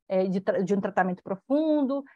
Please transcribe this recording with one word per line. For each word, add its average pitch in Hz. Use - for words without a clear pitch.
é, 185
de 190
tra-, 196
de 185
um 196
tratamento 185
profundo, 277